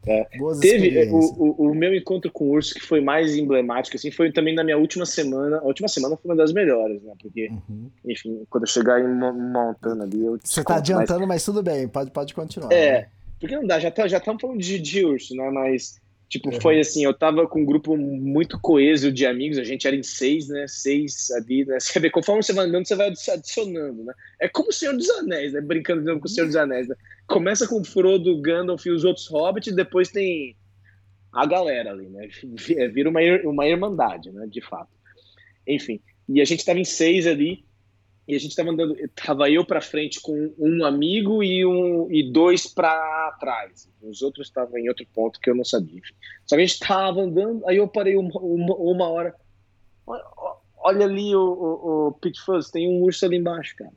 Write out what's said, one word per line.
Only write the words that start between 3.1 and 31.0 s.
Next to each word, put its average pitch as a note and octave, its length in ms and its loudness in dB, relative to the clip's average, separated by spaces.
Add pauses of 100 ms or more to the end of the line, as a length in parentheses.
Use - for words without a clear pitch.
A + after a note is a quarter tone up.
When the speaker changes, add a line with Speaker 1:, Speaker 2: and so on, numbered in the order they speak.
Speaker 1:
emblemático, C3 600 0
assim, D3 140 -6
foi E3 220 2
também D#3+ 220 2
na D#3+ 100 0
minha D#3 120 2
última D#3 300 0
semana. D3 520 -2
A D3+ 60 -6
última C#3 240 -2
semana C#3+ 280 -2
foi F3 140 -10
uma E3 60 2
das D#3 160 4
melhores, A#2 500 2
né? G#2+ 180 -20
Porque, G#2+ 280 -8
Speaker 2:
Uhum. G#2+ 420 -12 (140)
Speaker 1:
enfim, A2+ 460 -8
quando A#2 140 0
eu - 40 -4
chegar B2 320 2
em B2+ 80 0
Mo-, B2+ 240 0
Montana A#2+ 720 -4
ali, G#2 200 -2
eu A2+ 180 -4
Speaker 2:
Você - 200 -4
tá - 0 -
Speaker 1:
te - 20 -4
conto, - 100 -6
mas E3 60 2
Speaker 2:
adiantando, F3 460 0
mas F3+ 180 -2
tudo G#3 180 -2
bem, D3 240 -2
pode, C#3 240 -6
pode C#3+ 240 -8
continuar, D#3+ 380 -4
Speaker 1:
É, D#3 200 6 (100)
Speaker 2:
né? - 60 -16 (300)
Speaker 1:
porque C4+ 180 -8
não C#4+ 100 -4
dá, F3 120 2
já E3 120 0
tá, G#3 180 0
já F3+ 100 2
tamo A3 220 -4
falando B3+ 180 -6
de, F#3 200 -4
de E3+ 260 0
urso, C3+ 320 0
né? C3 140 -6
Mas, C3+ 500 -2 (280)
tipo, C#3 240 -8
Speaker 2:
Uhum. A#2+ 80 -4
Speaker 1:
foi D#3 200 6
assim, D3+ 240 0
eu C#3 100 2
tava D#3+ 320 2
com D#3+ 140 -2
um D3+ 40 2
grupo D3+ 320 2
muito C#3 640 -2
coeso C#3+ 520 4
de C3 120 0
amigos, C3+ 340 -2
a B2 60 -4
gente B2+ 220 -6
era C3+ 80 2
em C#3 80 -4
seis, C#3+ 460 -2
né? C#3+ 180 -6
Seis C#3 640 -4
ali, B2 340 0
né? C3 140 -2
<laughs> - 20 -2
Você - 200 -2
vê, D#3+ 100 2
conforme G3+ 320 0
você - 100 -2
vai F#3+ 140 0
andando, F3 220 0
você G3+ 80 0
vai G3+ 100 2
adi-, F#3 240 -6
adicionando, E3 720 -6
né? B2 100 -12 (280)
É F3+ 80 -2
como - 220 -2
o - 20 0
Senhor C#4 240 -2
dos E4+ 140 -2
Anéis, F3 420 -2
né? C#3+ 80 -4
Brincando D#3+ 400 -2
de D3+ 80 -4
novo D#3+ 120 -2
com - 60 -10
o F#3 40 -6
Senhor E3+ 160 0
dos D3+ 100 0
Anéis, C3 320 0
né? C3 80 -6 (300)
Começa G3+ 400 0
com A3 140 -2
o F3 40 -6
Frodo, F#3 580 2
Gandalf E3+ 420 -2
e F3 60 -2
os E3 140 0
outros F3+ 240 0
hobbits, F3+ 400 -2
e G3 80 -4
depois F3+ 340 2
tem E3+ 440 -4 (760)